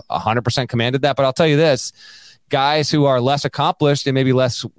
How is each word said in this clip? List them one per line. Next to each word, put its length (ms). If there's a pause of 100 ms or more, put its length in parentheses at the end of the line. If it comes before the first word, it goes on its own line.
a 120
hundred 220
percent 280
commanded 320
that, 140
but 80
I'll 80
tell 160
you 80
this: 360 (560)
guys 400
who 180
are 140
less 240
accomplished 640
and 80
maybe 180
less 320 (140)